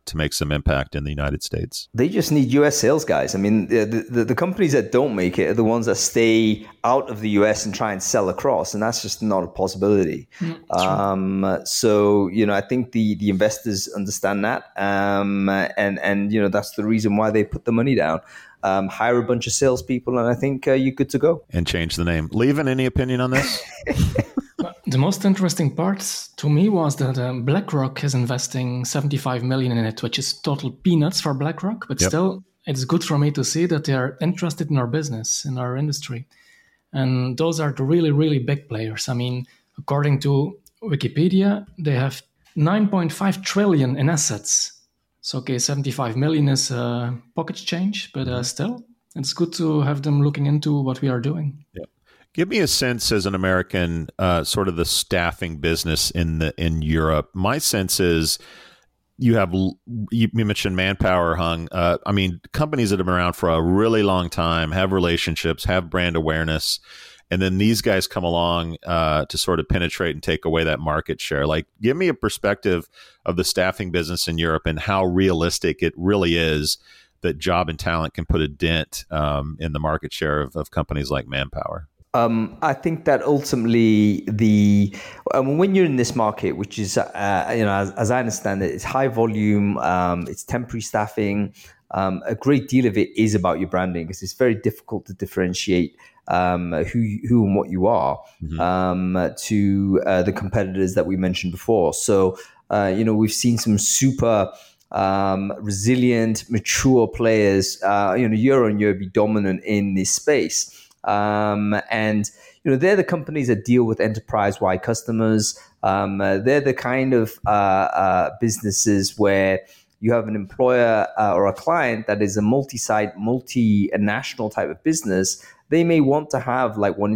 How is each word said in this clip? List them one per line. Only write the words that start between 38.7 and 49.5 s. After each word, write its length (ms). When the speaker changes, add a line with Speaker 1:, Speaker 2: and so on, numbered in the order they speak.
Speaker 3:
I 60
mean, 320
according 440
to 360
Wikipedia, 840
they 160
have 300
nine 320
point 260
five 300
trillion 520
in 140
assets. 640
So, 180
okay, 200
seventy-five 580
million 320
is, 220
uh, 400
pocket 220
change, 540
but, 160
uh, 40
Speaker 1:
Mm-hmm. 120
Speaker 3:
still, 400
it's 180
good 200